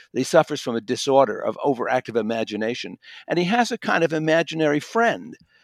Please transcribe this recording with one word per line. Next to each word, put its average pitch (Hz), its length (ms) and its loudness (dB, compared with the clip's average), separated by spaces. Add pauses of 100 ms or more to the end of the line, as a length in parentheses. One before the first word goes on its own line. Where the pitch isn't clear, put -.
(140)
that 120 60 -2
he 131 40 2
suffers 151 380 2
from 120 140 -4
a 117 40 -2
disorder 123 580 2
of - 240 -4
overactive 120 540 -2
imagination. 107 800 -4 (320)
And 170 100 0
he 180 80 2
has 226 240 2
a 233 80 -4
kind 180 260 0
of 151 100 0
imaginary 156 680 2
friend 139 560 -2 (280)